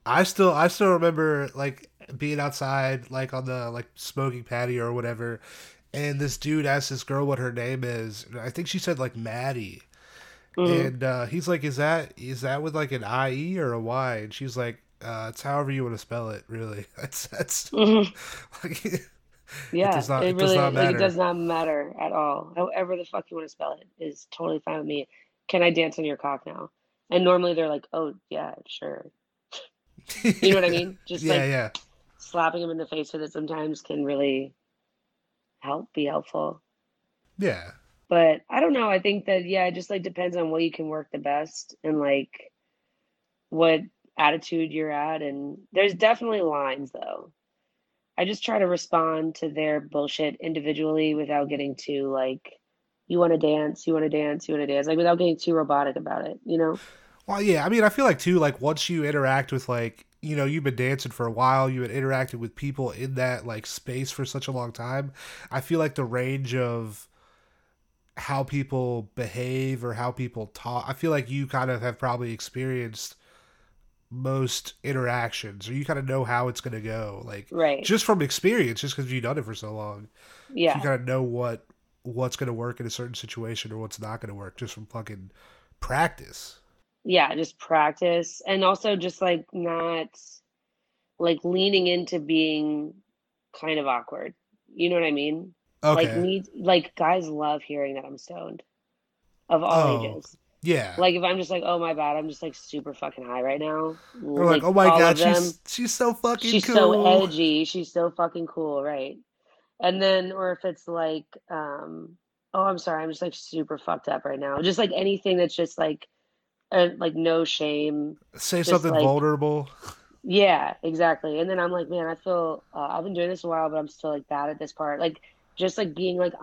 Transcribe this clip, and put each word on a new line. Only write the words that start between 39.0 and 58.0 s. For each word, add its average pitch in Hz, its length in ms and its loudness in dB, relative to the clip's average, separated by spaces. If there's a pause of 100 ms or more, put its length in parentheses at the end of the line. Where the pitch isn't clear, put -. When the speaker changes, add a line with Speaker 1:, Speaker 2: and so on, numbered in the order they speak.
Speaker 2:
that, 185 200 2
yeah, 185 200 2
it 180 100 0
just, 180 140 -10
like, 196 140 -4
depends 180 340 -4
on 160 120 0
what 160 140 0
you 165 80 0
can 160 160 -6
work 156 240 -6
the 147 60 -6
best 147 640 -6
and, 156 160 0
like, 139 520 0 (960)
what 160 320 4 (360)
attitude 160 540 0
you're 156 200 -4
at. 151 300 -4
And 143 360 -8 (160)
there's 196 200 4
definitely 220 480 2
lines, 139 500 -2
though. - 400 -10 (880)
I 180 80 2
just 202 180 -4
try 220 160 0
to 190 80 4
respond 160 680 0
to 160 140 -4
their 151 300 0
bullshit 147 600 -2
individually 156 760 0
without 147 340 0
getting 139 260 -4
too, 139 360 -4
like, 131 480 -4 (480)
"You 175 120 2
wanna 170 180 6
dance, 151 480 0
you 165 80 2
wanna 156 160 2
dance, 151 380 -2
you 156 80 -4
wanna 147 120 -2
dance," 143 200 0
like, 160 100 2
without 170 220 6
getting 170 180 2
too 170 160 0
robotic 143 440 2
about 147 280 -6
it, - 200 -10
you 165 120 0
know? 165 220 2 (480)
Speaker 1:
Well, 202 140 -2
yeah. 170 240 4
I 180 40 0
mean, 220 140 6
I 214 60 8
feel 269 160 4